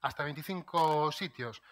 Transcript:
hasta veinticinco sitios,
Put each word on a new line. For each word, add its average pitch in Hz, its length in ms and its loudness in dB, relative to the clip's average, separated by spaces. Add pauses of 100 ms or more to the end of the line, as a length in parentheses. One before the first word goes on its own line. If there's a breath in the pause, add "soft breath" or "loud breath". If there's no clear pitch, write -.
hasta 143 220 -2
veinticinco 156 880 2
sitios, 127 500 -6 (100)